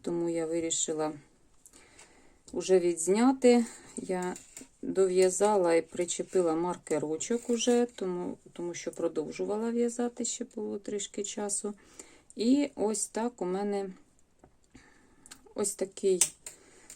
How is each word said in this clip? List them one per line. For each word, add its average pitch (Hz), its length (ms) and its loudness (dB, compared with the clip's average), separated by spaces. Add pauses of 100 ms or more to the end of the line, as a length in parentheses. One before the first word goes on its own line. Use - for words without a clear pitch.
тому 170 280 -2
я 165 160 -2
вирішила 160 680 -2 (1400)
вже 180 260 4
відзняти. 233 840 4 (320)
Я 180 380 -4 (460)
дов'язала 185 920 4
і 165 60 4
причепила 170 760 -2
маркерочок 165 920 -2
уже, 240 460 2
тому, 180 420 -4 (160)
тому 175 200 -6
що - 180 -8
продовжувала 170 800 -4
в'язати, 240 540 -2
ще - 200 -6 (100)
було 214 240 -6
трішки 208 440 -8
часу. 208 500 -6 (640)
І 262 360 4
ось 208 320 -2
так 233 340 -4
у 185 40 -2
мене 196 440 -2 (1700)
ось - 200 -2
такий, 185 460 0 (760)